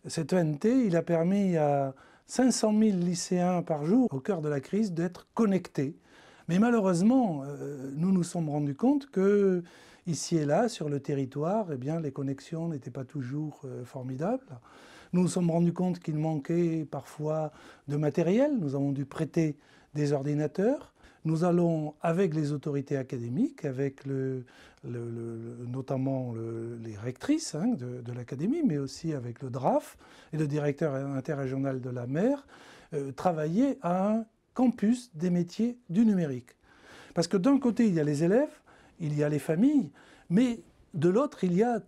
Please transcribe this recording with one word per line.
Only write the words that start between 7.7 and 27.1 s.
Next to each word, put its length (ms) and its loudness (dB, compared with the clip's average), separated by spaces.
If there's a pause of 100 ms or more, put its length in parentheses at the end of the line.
nous 160 0
nous 100 4
sommes 260 -4
rendus 260 -2
compte 360 0
que, 520 2 (440)
ici 320 -2
et 80 0
là, 240 2
sur 180 -6
le 120 -2
territoire, 680 -4
eh 60 -4
bien, 240 -4
les 120 -6
connexions 580 -6
n'étaient 200 -10
pas 140 -10
toujours, 640 -8
euh, 180 -12
formidables. 760 -6 (540)
Nous 80 4
nous 80 4
sommes 220 2
rendus 240 2
compte 240 -2
qu'il 180 -4
manquait 720 0
parfois 640 -4 (360)
de 80 -2
matériel. 600 2
Nous 160 -2
avons 180 0
dû 120 -2
prêter 540 -2 (340)
des 220 0
ordinateurs. 800 0 (320)
Nous 180 2
allons, 580 2
avec 320 2
les 180 0
autorités 460 -4
académiques, 680 -4
avec 400 -4
le, 400 -4 (400)
le, 240 -8
le, 300 -8
le, 280 -12
notamment 680 -4
le, 500 -8
les 100 -10
rectrices, 600 -4